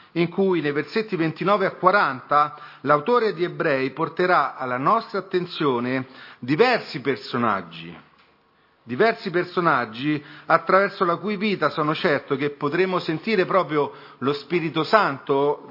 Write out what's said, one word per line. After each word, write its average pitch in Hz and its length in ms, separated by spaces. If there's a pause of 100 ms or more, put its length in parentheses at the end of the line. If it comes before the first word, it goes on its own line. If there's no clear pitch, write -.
(140)
in 165 140
cui 180 320
nei 147 120
versetti 190 440
ventinove 165 520
a - 60
quaranta 151 840 (220)
l'autore 196 500
di 165 120
Ebrei 147 480
porterà 160 680
alla 127 220
nostra 202 400
attenzione 135 880 (320)
diversi 156 600
personaggi, 98 960 (840)
diversi 165 480
personaggi 151 920 (260)
attraverso 190 580
la 170 120
cui 202 200
vita 180 320
sono 151 240
certo 143 420
che 143 140
potremo 170 480
sentire 170 480
proprio 151 480 (240)
lo 135 160
Spirito 160 500
Santo 143 880